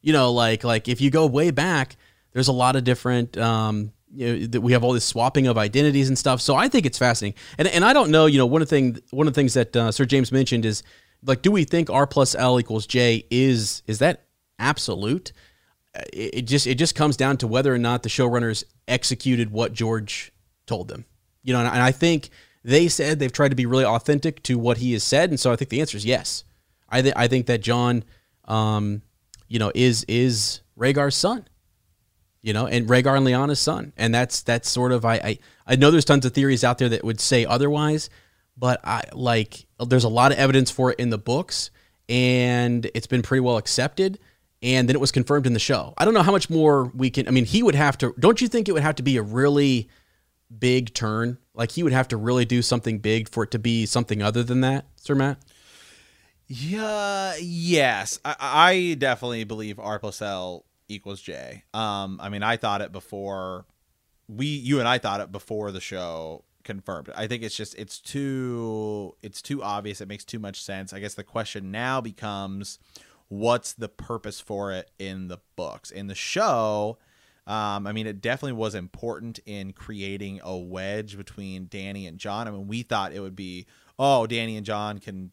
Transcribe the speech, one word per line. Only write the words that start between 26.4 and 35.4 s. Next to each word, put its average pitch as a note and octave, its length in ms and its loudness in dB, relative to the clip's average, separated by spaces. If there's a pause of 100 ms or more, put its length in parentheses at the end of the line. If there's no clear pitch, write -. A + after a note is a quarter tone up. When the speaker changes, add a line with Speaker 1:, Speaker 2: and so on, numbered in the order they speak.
Speaker 1:
I B2+ 100 2
th-, C3+ 160 4
I A#2+ 100 4
think B2 200 2
that A#2 160 0
Jon, A#2+ 420 2 (400)
um, G#2+ 560 0 (460)
you A2+ 120 -4
know, G#2+ 160 2
is, A#2+ 340 2
is A#2+ 540 0 (140)
Rhaegar's C#3 380 0
son. G#3+ 320 -2 (920)
You A2 120 -4
know, A2 140 0
and A#2 220 0
Rhaegar B2+ 280 6
and C3+ 100 4
Lyanna's C3+ 340 2
son. D#3 360 -4
And A2+ 180 0
that's, B2 280 0
that's A#2 260 -2
sort B2+ 220 0
of, A#2 140 0
I, A2+ 100 4
I, - 240 -2 (280)